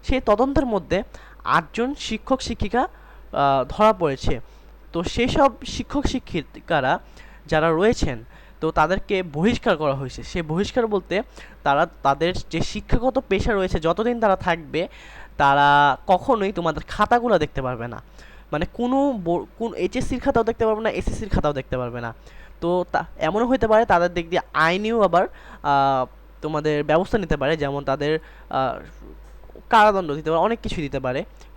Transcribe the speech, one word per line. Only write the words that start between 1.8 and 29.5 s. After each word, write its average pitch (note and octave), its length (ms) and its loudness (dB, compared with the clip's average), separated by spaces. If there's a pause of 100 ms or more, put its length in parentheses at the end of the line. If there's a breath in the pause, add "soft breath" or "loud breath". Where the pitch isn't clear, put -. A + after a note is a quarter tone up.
শিক্ষক - 460 -4
শিক্ষিকা, A#3 400 -2
আহ, - 880 -2
ধরা G#3+ 240 4
পড়েছে। C#3+ 460 -2 (540 soft breath)
তো E3+ 100 -2
সেই A#3+ 240 -2
সব C#4 240 4 (140)
শিক্ষক - 420 -4
শিক্ষিকারা D#3 920 -2 (460 loud breath)
যারা D#3+ 260 2
রয়েছেন, D#3+ 520 0 (380 loud breath)
তো D#3+ 100 -2
তাদেরকে F#3 520 0
বহিষ্কার F3 540 0
করা D3 160 0
হয়েছে। C3 300 -8
সে F3+ 180 -6
বহিষ্কার F3 460 -2
বলতে G3 340 -2 (420 loud breath)
তারা C#3+ 240 2 (160)
তাদের C#3+ 300 2 (160)
যে E3 120 -2
শিক্ষাগত A#3+ 580 0 (100)
পেশা A#3 240 0
রয়েছে, F#3 260 0
যতদিন A3 400 0
তারা G#3 160 4
থাকবে, E3+ 520 -4 (500 loud breath)
তারা C#3+ 600 6 (100)
কখনোই G3 440 2
তোমাদের E3 360 -4
খাতাগুলো A3+ 520 2
দেখতে C#3+ 220 -4
পারবে B2 260 -6
না। A2+ 140 -12 (500 loud breath)
মানে D3+ 220 -2
কোনো C4+ 380 0
বো-, E3+ 340 -2 (120)
কোন A#3 160 -6
এইচএসসির B3 460 -2
খাতাও B3+ 240 2
দেখতে A3+ 220 -2
পারবে A3 160 0
না, A3 100 -2
এসএসসির - 380 -4
খাতাও D3 240 0
দেখতে C3 240 -6
পারবে A#2+ 240 -6
না। A#2 120 -8 (480 loud breath)
তো F3 300 0
তা - 140 0 (120)
এমনও G3 280 0
হতে A#3 220 2
পারে A3 180 6
তাদের F3 280 2
দিক E3+ 160 -4
দিয়ে F3 120 0 (120)
আইনেও G3+ 480 2
আবার, F3+ 260 4 (360 loud breath)
আহ, C#3 420 2 (360)
তোমাদের D3+ 420 -2
ব্যবস্থা E3 340 0
নিতে D#3+ 200 -2
পারে, C#3+ 200 0
যেমন C#3+ 260 -4
তাদের, C#3+ 360 -2 (300 loud breath)
আহ, C3 300 -4 (880)